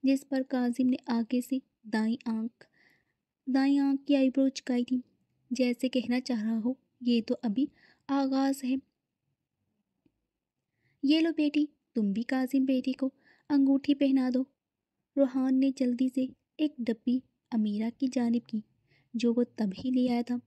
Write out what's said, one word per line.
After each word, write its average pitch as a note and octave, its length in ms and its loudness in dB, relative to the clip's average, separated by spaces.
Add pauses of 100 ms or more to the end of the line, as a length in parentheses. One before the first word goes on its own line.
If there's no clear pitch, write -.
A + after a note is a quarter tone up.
जिस C4+ 200 2
पर C4 180 -4
कासिम B3+ 440 -2
ने B3+ 100 2 (120)
आगे A#3 320 -2
से C4 220 -6 (240)
दाईं A3 300 -2 (100)
आंख, A3+ 420 -8 (800)
दाईं C4+ 300 4
आंख C#4 260 2
की C#4+ 100 4
आईब्रो C4+ 340 4
झुकाई B3 360 -2
थी, B3+ 180 -2 (500)
जैसे B3 360 0
कहना B3 320 0
चाह B3 220 -4
रहा A3+ 160 -2
हो, A#3+ 200 -4 (240)
"ये A#3+ 180 2
तो A#3+ 140 -4
अभी B3 340 -2 (400)
आगाज़ C4+ 580 0
है।" C4 120 -2 (2250)
"ये D4+ 160 4
लो D#4+ 120 0
बेटी, D4+ 360 0 (260)
तुम G#3 180 0
भी G#3+ 100 -4
कासिम C4 440 -2
बेटी C4 260 -2
को C4+ 220 -4 (340)
अंगूठी C#4 460 4
पहना C4+ 360 2
दो।" B3+ 160 0 (720)
रोहान C4 360 2
ने C4 180 2
जल्दी B3+ 360 0
से C4 200 -2 (320)
एक D4+ 200 -2
डब्बी A#3+ 420 -2 (300)
अमीरा A3 380 -2
की C4+ 180 -4
जानिब A#3+ 340 0
की, G#3+ 220 -8 (520)
जो A#3 160 2
वो A#3+ 120 2
तभी A3 460 -4
ले B3+ 180 2
आया A#3+ 140 0
था B3 240 -4